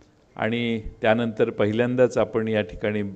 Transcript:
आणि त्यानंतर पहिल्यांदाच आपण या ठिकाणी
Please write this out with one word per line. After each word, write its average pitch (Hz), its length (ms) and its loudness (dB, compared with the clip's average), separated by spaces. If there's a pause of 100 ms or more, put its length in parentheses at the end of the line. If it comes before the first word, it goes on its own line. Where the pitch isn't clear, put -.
(360)
आणि 117 460 -2 (200)
त्यानंतर 113 480 2
पहिल्यांदाच 120 680 2
आपण 110 300 0
या 110 140 0
ठिकाणी 104 420 -4 (120)